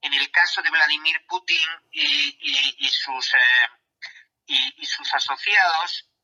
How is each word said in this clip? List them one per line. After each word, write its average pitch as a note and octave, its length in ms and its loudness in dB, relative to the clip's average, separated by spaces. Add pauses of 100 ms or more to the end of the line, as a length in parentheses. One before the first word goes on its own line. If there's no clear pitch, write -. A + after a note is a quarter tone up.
en D3 100 -4
el C#3 180 0
caso - 300 2
de E3 80 0
Vladimir D#3+ 580 2
Putin D#3+ 420 -2 (220)
y, D3+ 500 -2
y, - 360 -2 (100)
y - 40 0
sus, - 420 -4
eh, B2 360 4 (760)
y, C#3 380 -4
y - 20 -16
sus - 300 -6
asociados F3 960 0 (140)